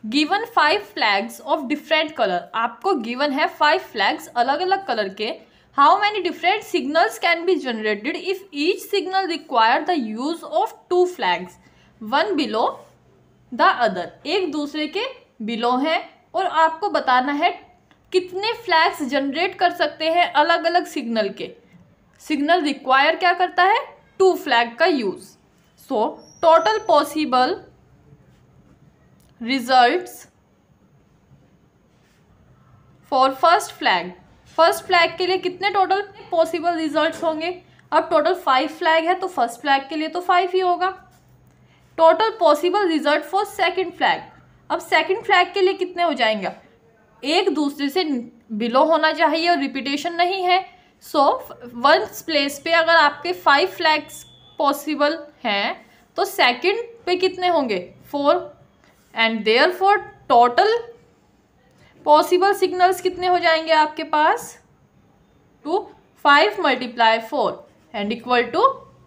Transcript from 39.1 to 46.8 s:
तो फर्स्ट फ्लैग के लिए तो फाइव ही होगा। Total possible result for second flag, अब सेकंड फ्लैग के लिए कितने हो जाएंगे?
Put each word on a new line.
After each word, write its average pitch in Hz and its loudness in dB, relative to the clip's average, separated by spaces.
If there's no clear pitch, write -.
तो 285 -6
फर्स्ट 240 -4
फ्लैग 277 0
के 320 -8
लिए 311 -6
तो 339 -6
फाइव 359 2
ही 370 0
होगा। 359 0
Total 330 4
possible 339 2
result 302 0
for 392 0
second 349 -2
flag, 175 0
अब 330 -4
सेकंड 359 -2
फ्लैग 359 2
के 403 -2
लिए 370 2
कितने 359 -4
हो 330 0
जाएंगे? 220 -2